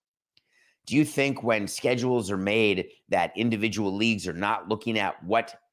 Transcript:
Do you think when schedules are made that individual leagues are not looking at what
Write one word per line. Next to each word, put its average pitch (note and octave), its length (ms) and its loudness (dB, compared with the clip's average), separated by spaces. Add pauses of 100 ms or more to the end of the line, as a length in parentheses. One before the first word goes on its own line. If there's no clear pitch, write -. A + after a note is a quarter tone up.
(840)
Do A2+ 100 -2
you D3+ 100 6
think C#3 380 -2
when G#2+ 240 0
schedules B2 640 0
are G2+ 80 -2
made G2+ 520 2 (180)
that F2 300 0
individual G#2+ 580 0
leagues G#2 320 0
are E2 60 -4
not F#2+ 340 -2
looking G#2+ 320 -2
at F#2+ 240 -4
what A2 320 0 (180)